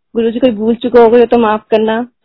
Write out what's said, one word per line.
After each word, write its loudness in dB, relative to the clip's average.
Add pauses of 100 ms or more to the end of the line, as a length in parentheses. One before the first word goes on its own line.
(160)
गुरुजी, -4
कोई 0
भूल -2
चुका 2
होगा 4
तो 0
माफ -2
करना, -2 (160)